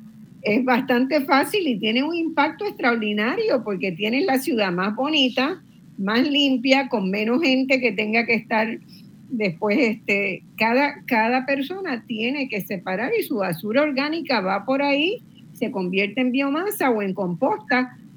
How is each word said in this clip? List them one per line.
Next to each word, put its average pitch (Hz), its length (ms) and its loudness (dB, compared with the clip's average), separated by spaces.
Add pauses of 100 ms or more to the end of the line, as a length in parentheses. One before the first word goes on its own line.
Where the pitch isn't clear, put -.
(420)
Es 233 220 2
bastante 262 580 2
fácil 320 440 2
y 233 120 0
tiene 220 240 0
un 320 120 -2
impacto 320 520 -2
extraordinario 240 1000 0
porque 190 280 -4
tienes 220 320 -2
la 269 140 2
ciudad 220 340 0
más 190 220 0
bonita, 269 680 0 (360)
más 214 300 2
limpia, 269 600 2
con 190 220 -2
menos 220 320 0
gente 262 380 2
que 240 120 0
tenga 214 320 0
que 233 100 0
estar 226 440 -2 (500)
después, 208 500 0
este, 202 640 0 (140)
cada, 262 500 2
cada 247 400 2
persona 277 600 -4
tiene 254 420 -4
que 202 140 -4
separar 190 540 -4
y 392 60 2
su 269 140 -4
basura 202 460 0
orgánica 294 580 0
va 196 240 -2
por 269 180 0
ahí, 294 400 0 (300)
se - 180 -4
convierte 190 520 -2
en 254 100 0
biomasa 285 580 0
o 214 120 2
en 190 120 -2
composta 254 840 -2 (200)